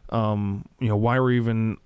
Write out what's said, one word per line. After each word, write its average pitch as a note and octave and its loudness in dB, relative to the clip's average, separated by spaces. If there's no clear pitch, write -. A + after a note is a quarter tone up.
um, G#2 -2
you B2 0
know, G#2+ 2
why A#2 2
we're B2+ 2
even A2+ 0